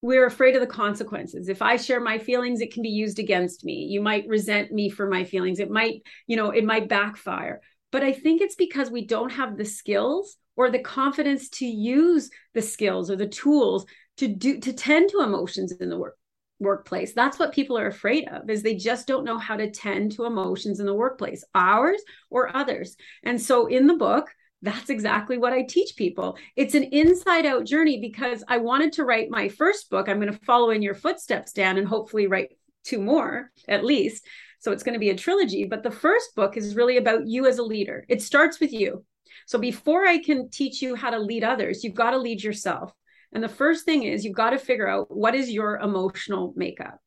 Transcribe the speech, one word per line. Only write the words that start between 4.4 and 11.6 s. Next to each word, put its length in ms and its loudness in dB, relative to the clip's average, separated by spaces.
me 180 -2
for 200 -4
my 160 -2
feelings. 340 -2
It 100 -4
might, 320 -2
you 120 -2
know, 140 0
it 120 2
might 240 0
backfire. 720 -4
But 100 -2
I 120 2
think 280 2
it's 140 -2
because 340 -2
we 160 -6
don't 280 -2
have 240 -6
the 80 -4
skills 720 -2
or 160 4
the 80 2
confidence 680 0
to 160 -6